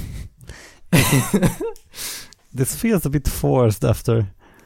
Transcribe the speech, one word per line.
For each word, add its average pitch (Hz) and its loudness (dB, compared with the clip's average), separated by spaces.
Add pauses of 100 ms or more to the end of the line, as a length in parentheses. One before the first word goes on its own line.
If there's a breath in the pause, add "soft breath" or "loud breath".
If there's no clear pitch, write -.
(920 loud breath)
<laughs> - -2
this 127 -2
feels 226 0
a 147 -2
bit 143 -2
forced 127 2
after 113 2 (380 soft breath)